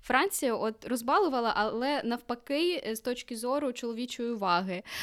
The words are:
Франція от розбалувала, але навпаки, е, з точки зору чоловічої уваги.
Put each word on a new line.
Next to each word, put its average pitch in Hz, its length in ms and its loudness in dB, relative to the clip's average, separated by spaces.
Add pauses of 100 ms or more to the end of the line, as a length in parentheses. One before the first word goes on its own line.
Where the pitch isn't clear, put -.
Франція 262 540 2
от 220 320 -4
розбалувала, 254 680 2
але 240 480 0
навпаки, 277 840 -2
е, 220 80 -2
з 220 40 -8
точки 247 380 -6
зору 254 360 0
чоловічої 240 580 -4
уваги. 185 520 0 (180)